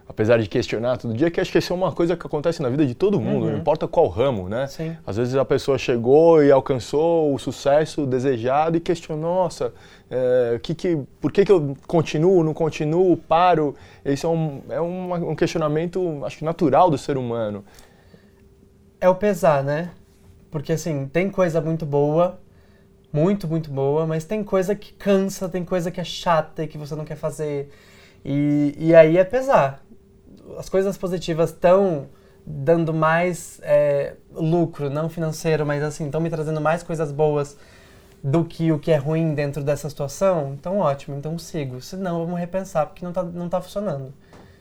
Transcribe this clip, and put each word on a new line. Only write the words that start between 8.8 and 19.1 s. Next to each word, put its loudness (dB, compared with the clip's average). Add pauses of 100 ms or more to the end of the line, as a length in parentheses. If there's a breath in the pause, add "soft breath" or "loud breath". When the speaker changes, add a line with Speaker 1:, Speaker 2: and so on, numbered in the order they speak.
Speaker 1:
"Nossa, -4 (340 loud breath)
é, 2
o -4
que -6
que, 0 (200)
por -2
que 4
que 4
eu 2 (120)
continuo, 2
não 0
continuo, 0
paro?" 2 (300 loud breath)
Esse -2
é 0
um, -2
é -4
uma, -6
um -4
questionamento, -2
acho -10
que -8
natural 4
do 0
ser -4
humano. -4 (1400 soft breath)
Speaker 2:
É 6
o 6